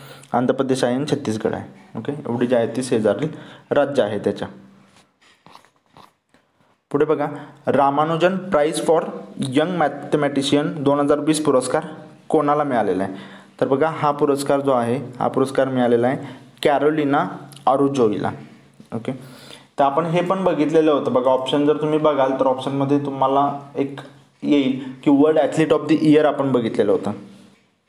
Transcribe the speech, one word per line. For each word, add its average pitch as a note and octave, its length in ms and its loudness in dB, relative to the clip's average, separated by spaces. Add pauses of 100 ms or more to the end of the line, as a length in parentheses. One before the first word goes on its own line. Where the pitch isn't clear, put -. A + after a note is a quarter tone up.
(340)
आंध्र B2 200 0
प्रदेश C3 300 0
आहे B2 120 0
आणि C#3 160 -2
छत्तीसगड G#2+ 420 -4
आहे. - 460 -12
ओके, A2+ 120 -8
एवढी A#2+ 360 -4
जी B2+ 80 0
आहे A#2 120 2
ती B2+ 160 -6
शेजारील B2+ 440 0 (440)
राज्य C#3 320 2
आहे G#2 160 -4
त्याच्या. G2 280 -4 (2500)
पुढे D3 140 2
बघा, D3 220 0 (400)
रामानुजन D3+ 720 2
प्राइज D#3+ 520 0
for D#3+ 140 4 (360)
यंग D3 380 0
मॅथमॅटिशियन D3 1080 0
दोन C#3+ 160 2
हजार C#3+ 200 2
वीस D3+ 240 -2
पुरस्कार C#3+ 400 0 (460)
कोणाला D3 340 2
मिळालेला G#2 400 0
आहे? F#2+ 100 -6 (480)
तर B2+ 60 0
बघा, C#3 220 2
हा D3+ 220 0
पुरस्कार C#3+ 480 0
जो C#3 120 0
आहे, A#2+ 260 0 (220)
हा - 80 -2
पुरस्कार C3 400 0
मिळालेला B2 400 2
आहे C3+ 100 -2 (440)
कॅरोलिना D3 640 2 (400)
अरुजोईला. B2+ 640 2 (640)
ओके, A#2 160 -8 (680)
तर C#3+ 40 4
आपण C#3 220 2
हे E3+ 160 0
पण F#3+ 220 -2
बघितलेलं D#3 480 2
होतं. B2+ 220 0
बघा, B2+ 180 2
option C#3+ 340 0
जर D3 160 2
तुम्ही D3+ 180 0
बघाल D3+ 400 2
तर C3+ 60 2
ऑप्शनमध्ये C#3 540 0
तुम्हाला C#3 600 0 (160)
एक C#3 240 -6 (440)
येईल C#3+ 500 0 (100)
की D3+ 80 4
वर्ल्ड D3+ 280 6
athlete D3+ 340 2
of D3+ 60 4
the D3 180 0
year D3+ 280 4
आपण C#3 260 0
बघितलेलं A2 400 0
होतं, G2 200 0 (760)